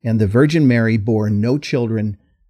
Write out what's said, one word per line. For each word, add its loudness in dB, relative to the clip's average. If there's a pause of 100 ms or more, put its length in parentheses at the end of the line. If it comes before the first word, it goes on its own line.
and 0
the 2
Virgin 2
Mary 2
bore -2
no -2
children -4 (320)